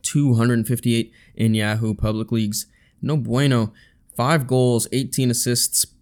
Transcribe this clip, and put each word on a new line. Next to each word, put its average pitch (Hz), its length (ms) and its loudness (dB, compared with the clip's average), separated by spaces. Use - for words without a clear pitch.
two 143 320 2
hundred 113 320 2
fifty-eight 117 460 -2
in 113 180 2
Yahoo 107 400 0
Public 110 380 -4
Leagues. 107 340 -2
No 147 160 -2
bueno. 123 560 0
Five 131 320 0
goals, 127 420 2
eighteen 127 400 0
assists. - 560 -2